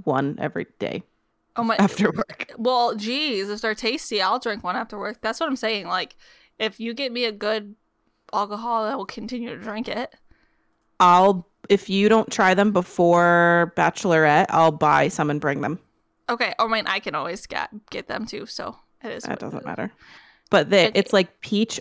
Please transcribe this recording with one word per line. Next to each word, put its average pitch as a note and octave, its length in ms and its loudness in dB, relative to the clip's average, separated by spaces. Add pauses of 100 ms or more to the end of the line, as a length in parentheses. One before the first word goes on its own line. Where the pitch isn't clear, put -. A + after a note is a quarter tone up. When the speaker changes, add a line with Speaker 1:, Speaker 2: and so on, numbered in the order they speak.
Speaker 1:
one C#3 340 -2
every - 280 -6 (120)
day - 240 -6 (540)
Speaker 2:
Oh A#3+ 60 -4
my A3+ 140 -2
Speaker 1:
after G3+ 340 2
work. - 460 -10
Speaker 2:
Well, A#3+ 380 0
geez, A3 540 -4
if G#3 120 -8
they're A3 140 -4
tasty, A#3 460 -4
I'll G3+ 180 0
drink A3 240 -8
one F3+ 140 -4
after A3 200 -10
work. G3 240 -10
That's A3 200 -6
what E4 80 -2
I'm C4+ 80 -2
saying. G#3+ 300 -4
Like, F3+ 280 -6 (440)
if A3 200 -6
you A3+ 140 -8
get C4 180 -6
me A#3+ 140 -4
a A3 80 -2
good G#3 420 -6 (580)
alcohol, G#3+ 520 -4
I A3 100 -4
will G3 100 -8
continue A#3 440 -10
to C#3+ 80 -12
drink A3 320 -10
it. A3 260 -8 (840)
Speaker 1:
I'll, F3+ 480 6 (220)
if G3+ 200 2
you G3 200 2
don't A3 220 4
try F#3 220 4
them G3+ 180 4
before F3 1040 4
Bachelorette, D#3+ 760 4
I'll D#3+ 220 4
buy D3 380 2
some D3+ 200 -2
and D3 120 -2
bring C#3 200 -4
them. D#3 180 -4 (500)
Speaker 2:
Okay. A#3 280 -2
Or, A3+ 100 0
I A3 40 -4
mean, A3 160 -2
I F#3+ 120 -2
can G3+ 160 -8
always E3 300 -6
get, - 240 -6 (200)
get - 180 -10
them - 180 -8
too, - 200 -12
so - 320 -12 (260)
it A3+ 80 -12
is - 120 -10
Speaker 1:
That - 80 -10
Speaker 2:
what - 60 -6
it - 40 -14
Speaker 1:
doesn't - 180 -10
Speaker 2:
is. - 60 -14
Speaker 1:
matter. - 260 -8 (580)
But E3 200 4
they, F#3 180 6
Speaker 2:
Okay. G#3+ 120 2
Speaker 1:
it's, F#3+ 140 0
like, F#3+ 280 0
peach G#3+ 400 -2